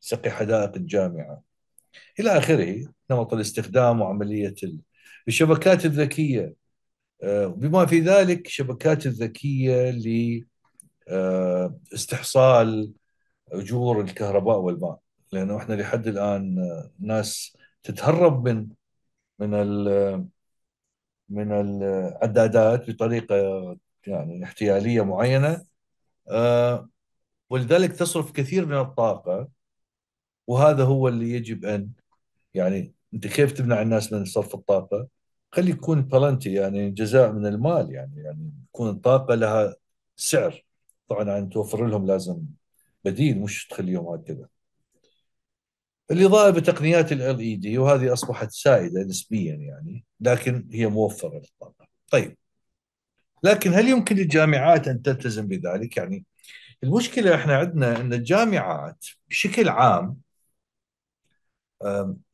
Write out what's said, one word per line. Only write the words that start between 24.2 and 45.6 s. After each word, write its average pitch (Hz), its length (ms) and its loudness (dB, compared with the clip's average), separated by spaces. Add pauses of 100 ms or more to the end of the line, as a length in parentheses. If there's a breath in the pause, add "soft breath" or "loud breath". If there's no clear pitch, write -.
احتيالية 104 600 0
معينة، 131 600 0 (640)
آه، 120 600 0 (640)
ولذلك 131 420 2
تصرف 165 400 -4
كثير 160 340 -2
من 143 120 -2
الطاقة. 113 720 -2 (960)
وهذا 135 380 4
هو 131 240 4
اللي 117 240 -2
يجب 110 320 -6
أن، 104 260 -4 (640)
يعني 92 400 -2 (200)
أنت 110 120 -8
كيف 139 260 2
تمنع 117 300 0
الناس 110 300 0
من 101 120 -2
صرف 101 300 -4
الطاقة؟ 98 540 -2 (440)
خلي 180 180 2
يكون 151 320 0
بلنتي، 131 500 2
يعني 98 380 -2
جزاء 110 420 4
من 104 140 -4
المال، 104 460 -2
يعني، 143 300 -14
يعني 76 300 -12 (160)
يكون 117 220 -6
الطاقة 127 440 2
لها 107 420 0 (400)
سعر. - 480 -2 (440)
طبعًا 104 160 -4
يعني 101 220 -4
توفر 107 400 -4
لهم 104 200 -2
لازم 90 360 -2 (640)
بديل، 104 360 0
مش 104 280 -8
تخليهم 92 380 -6
هكذا. 80 420 -12 (1600)